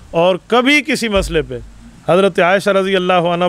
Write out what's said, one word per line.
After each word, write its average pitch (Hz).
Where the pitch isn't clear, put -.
اور 175
کبھی 254
کسی 233
مسئلے 185
پہ 127
حضرت 190
عائشہ 185
رضی 196
اللہ 180
عنہ 175